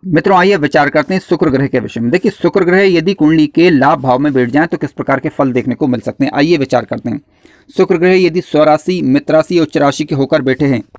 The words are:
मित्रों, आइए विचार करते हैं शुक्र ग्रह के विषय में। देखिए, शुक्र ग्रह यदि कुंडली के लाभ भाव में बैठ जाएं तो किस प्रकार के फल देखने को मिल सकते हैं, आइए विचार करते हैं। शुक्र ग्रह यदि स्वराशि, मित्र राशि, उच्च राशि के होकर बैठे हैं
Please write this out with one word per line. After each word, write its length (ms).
मित्रों, 320
आइए 200
विचार 320
करते 240
हैं 80
शुक्र 280
ग्रह 180
के 120
विषय 200
में। 120
देखिए, 200
शुक्र 320
ग्रह 180
यदि 320
कुंडली 340
के 220
लाभ 300
भाव 200
में 140
बैठ 160
जाएं 180
तो 100
किस 140
प्रकार 280
के 100
फल 220
देखने 240
को 120
मिल 140
सकते 240
हैं, 100
आइए 220
विचार 280
करते 240
हैं। 120
शुक्र 200
ग्रह 260
यदि 180
स्वराशि, 600
मित्र 320
राशि, 260
उच्च 180
राशि 260
के 120
होकर 260
बैठे 240
हैं 180